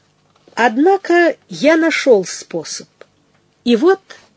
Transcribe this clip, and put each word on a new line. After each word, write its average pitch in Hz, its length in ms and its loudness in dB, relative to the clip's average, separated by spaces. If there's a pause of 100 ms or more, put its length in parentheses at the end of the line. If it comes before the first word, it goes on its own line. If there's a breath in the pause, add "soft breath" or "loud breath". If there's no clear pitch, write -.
(540)
Однако 330 840 0 (120)
я 262 280 0
нашел 277 480 0
способ. - 640 -12 (760)
И 240 120 2
вот 349 240 2 (360)